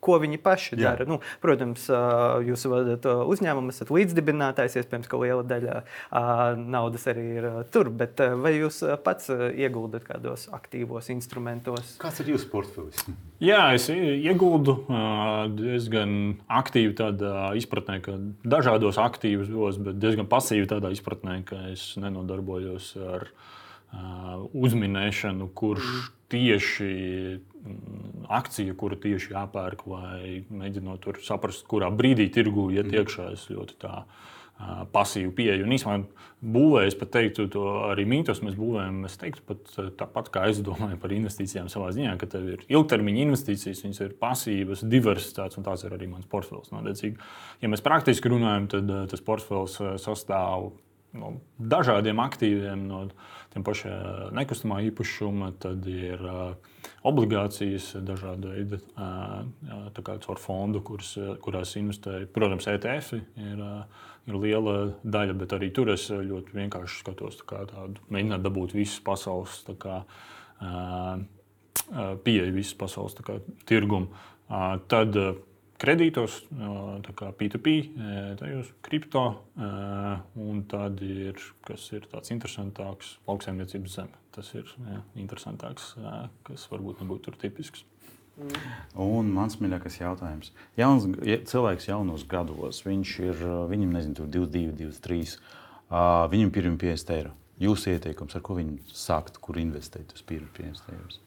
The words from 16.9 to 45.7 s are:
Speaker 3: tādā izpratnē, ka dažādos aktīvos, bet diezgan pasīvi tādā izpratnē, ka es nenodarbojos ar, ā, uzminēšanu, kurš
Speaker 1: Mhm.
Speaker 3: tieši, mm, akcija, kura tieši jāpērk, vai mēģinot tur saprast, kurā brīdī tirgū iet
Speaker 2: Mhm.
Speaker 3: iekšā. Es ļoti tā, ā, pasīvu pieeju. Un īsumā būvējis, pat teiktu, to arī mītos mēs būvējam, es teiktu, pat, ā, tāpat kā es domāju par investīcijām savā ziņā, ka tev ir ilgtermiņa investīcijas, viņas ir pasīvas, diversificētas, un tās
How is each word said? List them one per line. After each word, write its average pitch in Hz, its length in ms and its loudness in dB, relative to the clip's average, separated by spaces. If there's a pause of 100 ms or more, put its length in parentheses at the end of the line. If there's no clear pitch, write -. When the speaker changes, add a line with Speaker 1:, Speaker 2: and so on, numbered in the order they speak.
Speaker 3:
tādā 101 640 0
izpratnē, 104 460 -2
ka 95 160 -6 (260)
dažādos 113 560 6
aktīvos, 104 800 2
bet 98 180 -4
diezgan 107 300 4
pasīvi 110 400 4
tādā 101 240 0
izpratnē, 95 540 -6
ka 95 160 -10 (100)
es - 240 -10
nenodarbojos 95 960 -6 (160)
ar, 90 220 -6 (640)
ā, 92 420 -10 (160)
uzminēšanu, 101 1040 2
kurš 107 340 0
Speaker 1:
Mhm. 123 240 -6 (220)
Speaker 3:
tieši, 95 1080 2 (220)
mm, 104 680 -12
akcija, 104 460 -2
kura 98 220 -4
tieši 101 380 -2
jāpērk, 95 520 -6
vai 92 540 -8 (100)
mēģinot 98 500 -6
tur - 220 -8
saprast, 101 460 -4
kurā 98 260 4
brīdī 117 380 8
tirgū 104 400 4
iet 101 140 2
Speaker 2:
Mhm. 101 100 -2
Speaker 3:
iekšā. 98 360 0
Es 98 160 -12
ļoti - 300 -10
tā, 98 260 -10 (560)
ā, 92 260 -8
pasīvu 98 480 0
pieeju. 98 300 4
Un 113 60 2
īsumā 104 340 2 (380)
būvējis, 117 560 6
pat - 120 -8
teiktu, 110 400 2
to 101 100 -2 (300)
arī 101 160 2
mītos 135 340 2
mēs 98 160 -4
būvējam, 98 480 -2
es 92 120 -12
teiktu, - 300 -10
pat, 101 120 -8 (200)
ā, 95 120 -4
tāpat - 400 -6
kā 98 180 4
es 104 120 2
domāju 98 380 -4
par 92 120 -6
investīcijām 98 580 -4
savā 92 240 -6
ziņā, 107 260 -2
ka 104 80 -4
tev 92 220 -6
ir 90 100 -6 (100)
ilgtermiņa 127 580 6
investīcijas, 101 580 0
viņas 101 160 -6
ir 101 200 -4
pasīvas, 101 680 -2
diversificētas, 104 720 4
un 98 60 -8
tās 95 200 -4